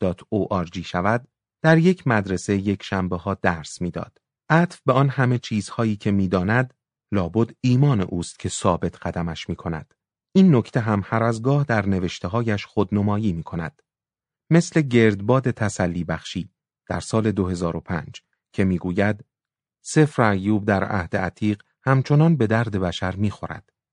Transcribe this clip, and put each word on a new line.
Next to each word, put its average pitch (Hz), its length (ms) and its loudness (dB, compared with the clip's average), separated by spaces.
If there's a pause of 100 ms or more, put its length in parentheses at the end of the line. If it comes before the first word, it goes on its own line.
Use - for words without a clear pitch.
دات 90 280 -2
او 98 240 -2
آر 90 120 -2
جی 87 200 -10
شود، 104 440 -2 (340)
در 160 160 6
یک 180 280 2
مدرسه 101 500 0
یک 98 260 -2
شنبه 92 340 -4
ها 98 180 -4
درس 85 460 -4
می‌داد. - 380 -8 (300)
عطف 170 380 2
به 135 60 2
آن 135 160 2
همه 123 300 0
چیزهایی 110 580 -4
که 104 140 -4
می‌داند، 98 640 0 (380)
لابد 101 380 0 (100)
ایمان 127 400 4
اوست 87 380 -6
که 95 100 -8
ثابت 87 480 -2 (100)
قدمش 85 420 -6
می‌کند. 82 460 -8 (380)
این 190 220 8
نکته 120 260 2
هم 104 240 0
هر 113 180 -2
از 113 200 0
گاه 143 220 2
در 110 220 0
نوشته‌هایش 98 800 -2
خودنمایی 104 680 0
می‌کند. 82 500 -8 (680)
مثل 170 300 4
گردباد 120 720 2
تسلی 87 540 -2
بخشی 82 460 -8 (360)
در 90 140 -6
سال 110 320 0
دو 95 140 0
هزار 87 300 -4
و 82 40 -6
پنج 78 420 -8 (300)
که 101 120 0
می‌گوید: 95 600 -2 (580)
«سفر 151 400 2
ایوب 101 420 0
در 98 200 2
عهد 95 320 -4
عتیق 101 460 -4 (200)
همچنان 147 540 4
به 117 100 2
درد 110 300 0
بشر 92 400 -4
می‌خورد.» - 560 -6 (200)